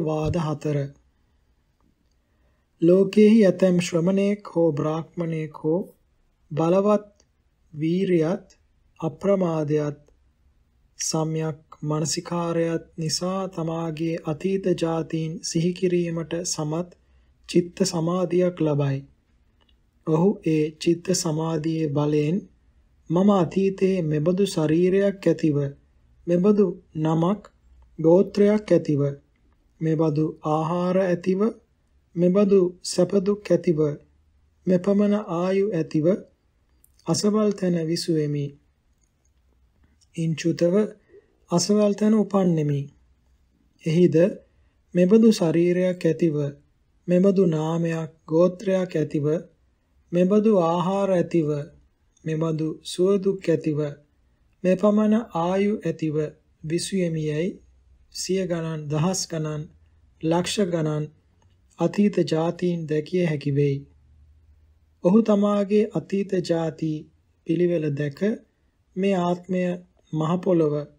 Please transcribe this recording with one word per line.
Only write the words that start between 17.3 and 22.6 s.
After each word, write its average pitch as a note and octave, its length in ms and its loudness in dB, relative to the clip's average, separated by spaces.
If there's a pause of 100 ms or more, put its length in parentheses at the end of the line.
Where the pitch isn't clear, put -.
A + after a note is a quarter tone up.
චිත්ත F3 360 0
සමාධියක් F3 760 0
ලබයි. C#3+ 380 0 (1080)
ඔහු E3 220 2 (140)
ඒ D#3 280 0
චිත්ත E3+ 420 -2
සමාධියේ D#3+ 760 -2
බලයෙන් D3+ 480 0 (720)